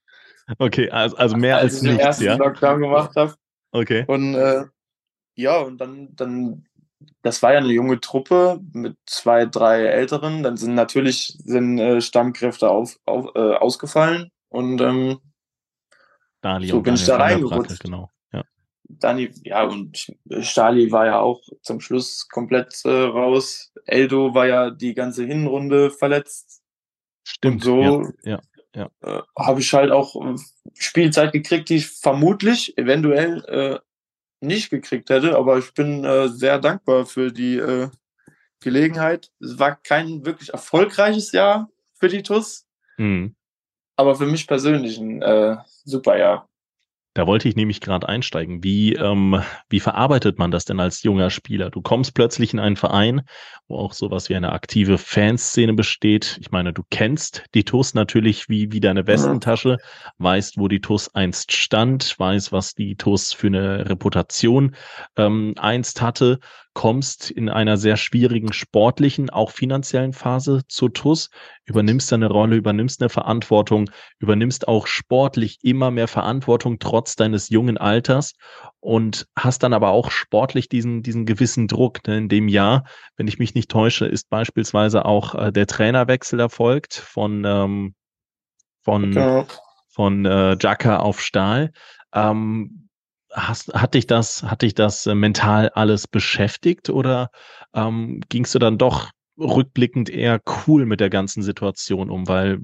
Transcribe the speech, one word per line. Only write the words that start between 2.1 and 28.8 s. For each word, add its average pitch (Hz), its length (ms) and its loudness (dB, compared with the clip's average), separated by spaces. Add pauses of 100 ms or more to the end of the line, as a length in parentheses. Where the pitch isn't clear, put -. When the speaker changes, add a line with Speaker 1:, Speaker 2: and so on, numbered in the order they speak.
Speaker 1:
ja? 107 120 2
Speaker 2:
Lockdown 139 440 2
gemacht 147 360 2
hab. 151 180 0 (380)
Speaker 1:
Okay. 117 360 0
Speaker 2:
Und, 139 260 -2
äh, 135 300 2 (720)
ja, 139 220 2
und 131 200 -6
dann, 135 380 -12
dann, 123 480 -6 (580)
das 117 200 -4
war 120 100 6
ja 143 80 6
eine 127 120 0
junge 120 280 2
Truppe 180 600 2 (120)
mit 117 240 -10 (100)
zwei, 117 400 2
drei 113 380 2
Älteren. 147 580 -2
Dann 123 140 -2
sind 113 180 -4
natürlich, 127 720 0
sind, 123 340 0
äh, 120 220 2
Stammkräfte 120 680 0
auf, 110 380 0
auf, 127 280 -4
äh, 110 200 2
ausgefallen. 160 760 0 (180)
Und, 127 320 -4
ähm, 131 380 0 (1200)
Speaker 1:
Daniel 92 300 -4
Speaker 2:
so 110 80 2
Speaker 1:
und 107 40 0
Speaker 2:
bin 123 120 2
ich 120 100 0
Speaker 1:
Daniel 127 140 4
Speaker 2:
da - 0 -
Speaker 1:
van 143 100 4
der 170 180 2
Brakke, 113 80 -4
Speaker 2:
reingerutscht. 117 280 -4
Speaker 1:
genau, 90 280 -12 (220)
ja. 101 100 -8 (460)
Speaker 2:
Dani-, 123 420 -4 (140)
ja, 104 200 -2
und 101 480 -10 (280)
Stali 117 500 2
war 110 160 2
ja 107 140 2
auch 123 220 -2 (200)
zum 117 180 -10
Schluss - 480 -8
komplett, - 560 -4
äh, 131 60 -2
raus. 127 800 0 (140)
Eldo 131 480 2
war 127 120 4
ja 123 240 2
die 120 240 -6
ganze 123 300 -6
Hinrunde 139 640 0
verletzt. - 720 -4 (600)
Speaker 1:
Stimmt, - 320 -2
Speaker 2:
Und 110 100 -6
so, 139 480 2 (120)
Speaker 1:
ja, 107 160 -8 (340)
ja, 101 140 -12 (140)